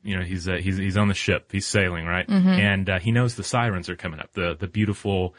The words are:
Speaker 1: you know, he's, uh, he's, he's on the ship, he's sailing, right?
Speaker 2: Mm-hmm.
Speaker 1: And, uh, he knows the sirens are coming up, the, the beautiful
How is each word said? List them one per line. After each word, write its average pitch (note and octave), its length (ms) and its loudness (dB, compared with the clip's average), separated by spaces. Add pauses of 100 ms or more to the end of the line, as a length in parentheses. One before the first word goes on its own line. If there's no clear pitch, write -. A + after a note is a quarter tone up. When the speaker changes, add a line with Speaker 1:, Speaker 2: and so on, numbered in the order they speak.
Speaker 1:
you G2+ 140 -4
know, F#2 60 -2
he's, F2+ 240 -6
uh, F2+ 100 0
he's, F#2 200 0
he's F#2+ 200 0
on G#2 100 4
the G2 60 2
ship, - 380 -2
he's G2 140 -2
sailing, F2+ 400 0
right? F2+ 220 -2
Speaker 2:
Mm-hmm. F#3+ 220 4
Speaker 1:
And, G2+ 400 4
uh, F#2 100 0
he G#2+ 120 0
knows A#2+ 240 2
the G2 80 -8
sirens G#2+ 460 -2
are F2+ 60 -8
coming D#2+ 240 -10
up, - 140 -14
the, F2 220 -2
the F#2 120 -6
beautiful G2 720 0